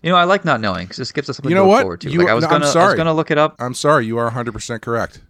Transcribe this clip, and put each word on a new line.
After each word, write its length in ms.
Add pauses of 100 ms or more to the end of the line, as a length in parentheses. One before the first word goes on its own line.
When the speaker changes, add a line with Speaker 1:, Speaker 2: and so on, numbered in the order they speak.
Speaker 1:
You 80
know, 60
I 80
like 200
not 160
knowing, 260
'cause 100
this 140
gives 180
us 80
something 120
Speaker 2:
You 60
know 80
Speaker 1:
to 60
look 80
Speaker 2:
what? 60
Speaker 1:
forward 180
to. 100
Speaker 2:
You 80
Speaker 1:
Like, 80
I 40
Speaker 2:
are, 40
Speaker 1:
was 80
Speaker 2:
no, 60
I'm 60
Speaker 1:
gonna, 100
I 20
was 60
Speaker 2:
sorry. 240
Speaker 1:
gonna 160
look 180
it 60
up. 220
Speaker 2:
I'm 140
sorry, 320
you 120
are 100
a 40
hundred 220
percent 280
correct. 480